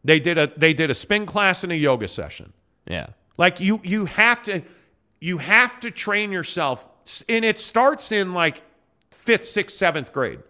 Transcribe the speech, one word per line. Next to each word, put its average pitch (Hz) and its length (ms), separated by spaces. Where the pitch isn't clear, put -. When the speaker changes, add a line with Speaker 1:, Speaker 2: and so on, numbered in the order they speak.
Speaker 1:
They 156 180
did 165 160
a, 151 180
they 160 180
did 151 160
a 127 60
spin 208 300
class 190 380
and 175 100
a 165 40
yoga 127 300
session. - 460
Speaker 2:
Yeah. 85 200
Speaker 1:
Like, 180 220
you, 202 240
you 196 220
have 233 380
to, 196 180
you 175 180
have 214 400
to 233 120
train 208 400
yourself, 160 560
s-, - 240
and 226 160
it 214 120
starts - 540
in, 196 220
like, 170 280
fifth, - 360
sixth, - 320
seventh 156 360
grade. 110 260